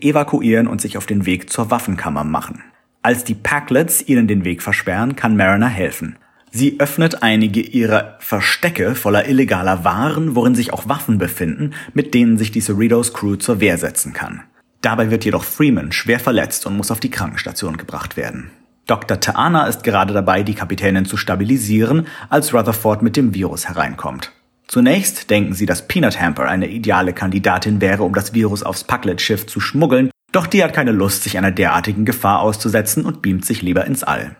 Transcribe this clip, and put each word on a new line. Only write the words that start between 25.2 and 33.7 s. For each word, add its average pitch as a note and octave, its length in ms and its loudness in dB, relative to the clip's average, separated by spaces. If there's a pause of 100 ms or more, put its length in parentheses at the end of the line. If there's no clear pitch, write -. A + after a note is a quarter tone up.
denken G2+ 240 2
sie, G2+ 120 -2
dass - 200 -2
Peanut C#3 340 0
Hamper D2 280 0
eine F#2 200 0
ideale F#2 440 0
Kandidatin G2 680 0
wäre, G2 220 2
um F#2+ 100 0
das G2+ 220 -2
Virus G#2 300 2
aufs - 180 -6
Packlet-Schiff G2+ 640 -2
zu - 140 -6
schmuggeln, C3 500 2 (220)
doch F3 160 2
die F#3+ 160 4
hat D3+ 100 -2
keine B2+ 180 2
Lust, G2 300 2
sich - 160 -4
einer F#2+ 140 2
derartigen F#2 520 0
Gefahr G#2 360 2
auszusetzen G#2+ 640 0
und - 180 -4
beamt F#2+ 220 0
sich - 180 -2
lieber F2+ 240 0